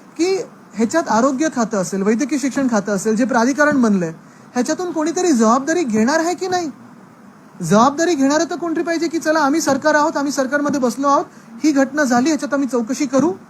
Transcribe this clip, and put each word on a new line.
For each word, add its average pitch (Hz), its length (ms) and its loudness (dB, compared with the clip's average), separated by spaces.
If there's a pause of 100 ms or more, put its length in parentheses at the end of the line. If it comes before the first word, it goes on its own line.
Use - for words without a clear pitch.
(160)
की 370 200 0 (380)
ह्याच्यात 233 340 -2
आरोग्य 262 480 0
खातं 226 220 -2
असेल, 190 240 -4
वैद्यकीय 240 360 0
शिक्षण 269 320 -2
खातं 208 220 0
असेल, 214 240 0
जे 247 80 2
प्राधिकरण 262 580 2
बनलंय, 190 300 2 (400)
ह्याच्यातून 311 400 -2
कोणीतरी 330 400 0
जबाबदारी 269 520 2
घेणार 226 340 2
आहे 330 160 0
की 370 140 -6
नाही? 359 220 -2 (920)
जबाबदारी 277 520 2
घेणारं 285 360 2
तर 359 60 -4
कोणतरी 320 260 -4
पाहिजे 330 260 -2
की 330 100 -6
चला 311 200 0
आम्ही 294 220 2
सरकार 294 340 2
आहोत, 302 220 0
आम्ही 285 160 -2
सरकारमध्ये 285 480 -2
बसलो 254 280 -2
आहोत, 285 160 2 (400)
ही 302 80 4
घटना 277 320 0
झाली, 247 240 2
ह्याच्यात 285 260 -2
आम्ही 277 140 -2
चौकशी 254 380 -4
करू, 277 260 2 (160)